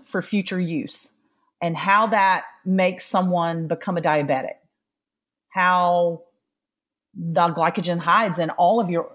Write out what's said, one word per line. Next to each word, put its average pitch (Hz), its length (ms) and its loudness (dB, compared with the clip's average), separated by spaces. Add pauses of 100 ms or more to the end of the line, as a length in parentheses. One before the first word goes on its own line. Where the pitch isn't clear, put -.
for 185 140 -4
future 190 400 -4
use - 520 -6 (480)
and 165 140 -2
how 202 320 2
that 190 380 2 (200)
makes 185 400 0
someone 170 600 0
become 170 300 -4
a 160 40 -2
diabetic, 147 540 0 (920)
how 175 760 2 (920)
the 170 360 0
glycogen 165 500 -2
hides 175 400 2
in 160 120 -2
all 185 280 2
of 185 100 -2
your, 170 260 -2